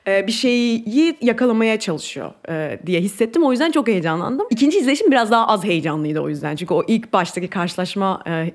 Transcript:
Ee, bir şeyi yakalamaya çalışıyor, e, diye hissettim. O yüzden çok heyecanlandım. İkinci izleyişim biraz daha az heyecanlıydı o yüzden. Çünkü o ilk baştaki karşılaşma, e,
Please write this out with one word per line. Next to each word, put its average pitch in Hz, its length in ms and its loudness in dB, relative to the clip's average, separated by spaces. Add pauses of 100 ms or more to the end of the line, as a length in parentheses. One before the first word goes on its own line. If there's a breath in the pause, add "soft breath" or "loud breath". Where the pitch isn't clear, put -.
Ee, 196 180 2
bir 226 60 0
şeyi 240 880 2
yakalamaya 226 580 2
çalışıyor, 147 500 -6 (180)
e, 156 380 -6
diye 170 140 0
hissettim. 233 440 0
O 269 80 4
yüzden 294 180 2
çok 285 180 0
heyecanlandım. 180 600 -2
İkinci 277 280 2
izleyişim 285 320 2
biraz 233 200 4
daha 233 180 4
az 202 160 0
heyecanlıydı 156 560 -2
o 147 80 -4
yüzden. 151 280 -4
Çünkü 156 180 -4
o 160 140 2
ilk 226 240 0
baştaki 180 360 -2
karşılaşma, 185 800 -4
e, 165 280 -4